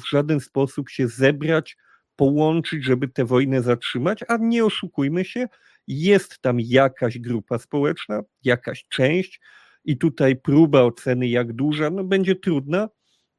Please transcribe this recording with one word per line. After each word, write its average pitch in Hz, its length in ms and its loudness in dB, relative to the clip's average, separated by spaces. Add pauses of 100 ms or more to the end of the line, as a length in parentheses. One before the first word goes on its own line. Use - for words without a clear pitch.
w - 60 -10
żaden 147 300 0
sposób 135 500 -4
się 131 180 -2
zebrać, 143 720 0 (380)
połączyć, 151 680 0
żeby 131 240 0
tę 127 180 -2
wojnę 131 360 0
zatrzymać, 123 640 -4
a 233 100 -2
nie 226 280 0
oszukujmy 170 600 -2
się, 247 220 -6 (400)
jest 180 520 0
tam 123 200 0
jakaś 123 600 2
grupa 117 400 -6
społeczna, 160 640 -4 (220)
jakaś 123 460 -2
część 156 520 -2 (440)
i 143 120 -2
tutaj 135 380 2
próba 143 460 4
oceny, 123 460 0
jak 117 260 -2
duża, 151 360 -2
no, 190 140 -6
będzie 190 320 0
trudna, 175 540 -4 (500)